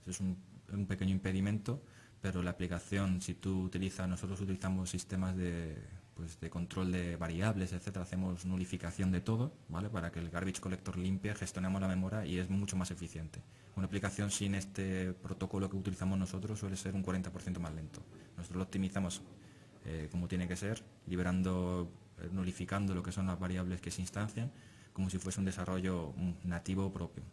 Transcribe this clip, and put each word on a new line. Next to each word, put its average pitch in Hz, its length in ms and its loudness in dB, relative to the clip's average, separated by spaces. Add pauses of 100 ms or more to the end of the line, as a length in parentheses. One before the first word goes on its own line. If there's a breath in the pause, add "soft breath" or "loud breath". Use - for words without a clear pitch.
Eso 92 100 -8
es 92 80 -4
un, 92 180 2 (360)
un 101 140 2
pequeño 95 240 2
impedimento, 98 680 2 (400 loud breath)
pero 90 200 2
la 87 100 2
aplicación, 92 720 2
si 92 120 -2
tú 92 300 2
utilizas, 92 440 0
nosotros 92 320 -2
utilizamos 95 500 2
sistemas 92 460 0
de, 85 400 0 (400)
pues, 82 240 -8
de 82 100 -4
control 90 440 0
de 87 240 2
variables, 90 560 2
etcétera, 92 300 -2
hacemos 92 420 0
nulificación 92 640 2
de 90 80 4
todo, 113 340 2 (140)
¿vale? 92 220 -2
Para 85 200 -2
que 82 100 -6
el 85 100 -2
garbage 90 320 -2
collector 92 360 -4
limpie, 95 380 2
gestionamos 95 460 0
la 95 80 4
memoria 95 360 2
y 85 120 0
es 90 120 0
mucho 95 280 2
más 90 140 0
eficiente. 82 500 -8 (340 loud breath)
Una 95 120 0
aplicación 101 440 0
sin 98 240 2
este 95 560 0
protocolo 95 580 -2
que 98 60 -4
utilizamos 95 420 0
nosotros 95 400 0
suele 95 200 -2
ser 95 180 -2
un 95 80 2
cuarenta 92 260 2
por 87 120 -8
ciento 90 180 -2
más 82 140 -2
lento. 78 280 -8 (360 loud breath)
Nosotros 87 200 -4
lo 92 60 2
optimizamos, 95 580 0 (640 loud breath)
eh, 78 240 -2
como 87 200 0
tiene 90 180 2
que 87 80 0
ser, 101 260 -2 (260)
liberando, 90 840 4 (300)
eh, 85 100 -6
nulificando 92 640 2
lo 90 80 0
que 92 80 -2
son 92 160 2
las 90 100 2
variables 90 440 0
que 87 100 -6
se - 80 -6
instancian, 107 500 -2 (440 loud breath)
como 95 160 2
si 92 80 0
fuese 92 220 -2
un 95 60 4
desarrollo, 90 680 0
mm, 90 320 0
nativo 95 460 0
propio. 82 400 -6